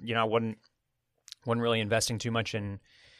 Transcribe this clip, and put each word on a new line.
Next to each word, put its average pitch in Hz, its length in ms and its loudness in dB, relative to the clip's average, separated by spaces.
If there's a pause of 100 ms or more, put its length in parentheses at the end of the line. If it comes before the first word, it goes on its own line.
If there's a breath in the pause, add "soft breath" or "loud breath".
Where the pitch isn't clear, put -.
you 113 120 -4
know, 113 80 2
I 113 40 4
wasn't, 110 320 2 (880)
wasn't 117 180 0
really 117 180 4
investing 110 380 0
too 120 120 -4
much 113 240 -2
in, 101 240 -6 (400 soft breath)